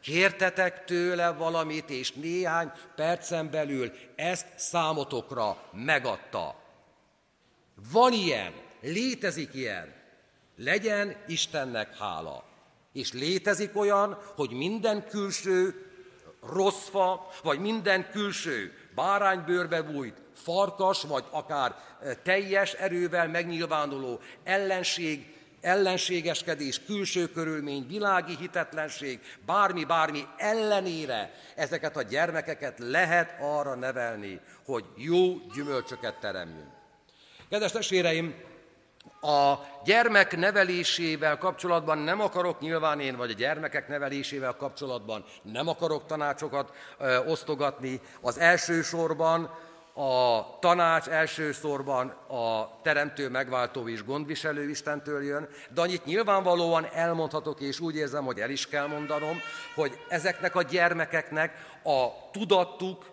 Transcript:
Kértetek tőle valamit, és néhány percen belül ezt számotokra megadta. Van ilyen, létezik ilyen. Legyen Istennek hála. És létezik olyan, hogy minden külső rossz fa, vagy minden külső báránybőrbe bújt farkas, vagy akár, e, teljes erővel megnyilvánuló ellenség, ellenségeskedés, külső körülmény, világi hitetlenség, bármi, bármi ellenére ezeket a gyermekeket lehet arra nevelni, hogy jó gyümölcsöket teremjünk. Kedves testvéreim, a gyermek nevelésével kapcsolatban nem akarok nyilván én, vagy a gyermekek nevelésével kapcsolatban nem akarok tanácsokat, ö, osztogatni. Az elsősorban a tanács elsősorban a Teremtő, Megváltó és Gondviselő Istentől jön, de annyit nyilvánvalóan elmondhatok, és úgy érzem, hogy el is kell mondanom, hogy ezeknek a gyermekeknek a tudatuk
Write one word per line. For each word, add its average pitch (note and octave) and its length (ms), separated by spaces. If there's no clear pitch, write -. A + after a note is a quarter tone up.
Kértetek F#3 800
tőle F3 460
valamit, D#3+ 600
és B2+ 220
néhány E3 600
percen D#3+ 560
belül C#3 420
ezt F3 300
számotokra C3+ 1040
megadta. A#2 880
Van B3 200
ilyen, C#3 400
létezik F3+ 760
ilyen. G2 400
Legyen G3+ 600
Istennek C3 680
hála. E2 480
És C3 200
létezik F#3+ 640
olyan, G3+ 420
hogy C#3 140
minden G#3 560
külső F#3+ 800
rossz G3 360
fa, F#3+ 420
vagy D3 160
minden G3 520
külső E3 600
báránybőrbe F3 880
bújt C#3+ 400
farkas, F#3+ 680
vagy C3+ 280
akár, C#3+ 440
e, C3 120
teljes F#3+ 580
erővel F3 560
megnyilvánuló D#3 920
ellenség, F3+ 880
ellenségeskedés, E3+ 1200
külső F#3 440
körülmény, D3 580
világi F3+ 500
hitetlenség, D#3 840
bármi, F#3 380
bármi D#3 420
ellenére F#3 960
ezeket D#3 420
a C3 60
gyermekeket D3+ 760
lehet E3 600
arra C#3+ 340
nevelni, A#2 640
hogy A#2+ 200
jó F3 400
gyümölcsöket C3 680
teremjünk. E2 520
Kedves G#3 220
testvéreim, E3+ 600
a C#3+ 340
gyermek G#3 520
nevelésével E3+ 1040
kapcsolatban E3+ 600
nem E3 220
akarok F3+ 400
nyilván D#3 400
én, C3+ 160
vagy A#2+ 140
a A2+ 40
gyermekek C#3+ 540
nevelésével C#3 680
kapcsolatban A#2+ 680
nem A#2+ 260
akarok D#3 380
tanácsokat, C#3+ 640
ö, B2+ 260
osztogatni. C3+ 760
Az A#2+ 180
elsősorban E3 1120
a B2 640
tanács E3+ 480
elsősorban C#3+ 1000
a A2+ 420
Teremtő, C#3+ 460
Megváltó B2 600
és A2 160
Gondviselő D3 640
Istentől D3 540
jön, C#3+ 260
de E3+ 60
annyit F3 240
nyilvánvalóan F3 880
elmondhatok, D#3 680
és C#3 200
úgy E3 160
érzem, C#3+ 280
hogy B2 160
el A#2 100
is C#3 180
kell D3 180
mondanom, D3+ 540
hogy C#3+ 240
ezeknek F3 460
a F3+ 80
gyermekeknek E3 920
a C3 460
tudatuk F#3 840